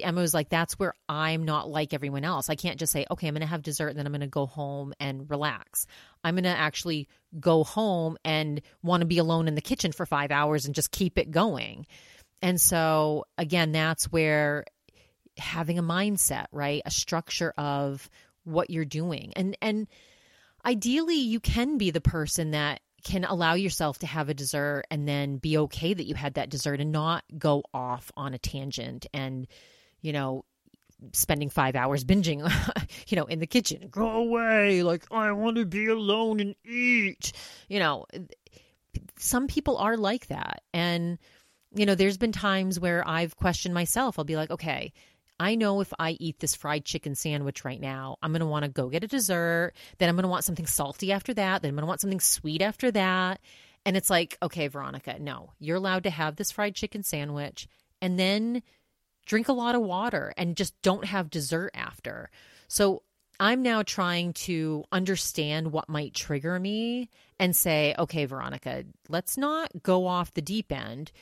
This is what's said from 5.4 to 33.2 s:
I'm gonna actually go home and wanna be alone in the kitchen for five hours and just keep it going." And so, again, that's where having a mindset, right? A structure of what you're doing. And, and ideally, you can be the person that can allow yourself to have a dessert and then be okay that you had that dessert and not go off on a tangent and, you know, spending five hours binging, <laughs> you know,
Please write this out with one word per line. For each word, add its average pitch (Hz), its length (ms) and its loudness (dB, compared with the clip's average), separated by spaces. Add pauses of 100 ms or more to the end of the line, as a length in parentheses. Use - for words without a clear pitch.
I'm 165 100 2
gonna 180 140 2
actually 156 580 0 (320)
go 160 240 6
home 170 640 0
and 156 360 0 (220)
wanna 175 220 4
be 170 140 2
alone 165 280 4
in 156 80 2
the 151 60 0
kitchen - 320 -2
for 160 140 -4
five 143 260 0
hours 147 340 4
and 143 80 -4
just - 160 0
keep - 280 0
it 160 120 0
going." 156 560 0 (560)
And 180 180 4
so, 156 640 4 (120)
again, 160 320 2
that's 156 360 2
where 151 580 4 (720)
having 170 420 -2
a 170 60 0
mindset, 180 680 0
right? 143 340 -2
A 160 60 -8
structure - 680 -2
of 143 540 -2 (340)
what 165 260 0
you're 160 160 -2
doing. 156 500 -4
And, 190 240 0
and 214 260 0 (800)
ideally, 254 520 2
you 233 240 2
can 269 380 2
be 196 120 2
the 156 100 0
person 156 520 0
that 147 280 0 (220)
can 185 220 -2
allow 170 300 2
yourself 170 460 0
to 170 60 -6
have 147 220 -2
a 151 60 0
dessert 143 560 -2
and 147 180 -2
then 143 300 -2
be 156 180 2
okay 156 380 2
that 170 100 -4
you 156 100 -4
had 143 200 -4
that 139 160 -2
dessert 143 300 -2
and 151 120 -2
not 156 320 0 (140)
go 143 240 4 (100)
off 123 440 -6
on 139 180 -8
a 123 40 -6
tangent 127 760 -8
and, 131 320 -6 (560)
you 156 100 -4
know, 135 320 -2 (720)
spending 147 340 2
five 131 280 2
hours 135 280 2
binging, 160 360 4 (580)
<laughs> - 100 -18
you 208 80 2
know, 151 80 2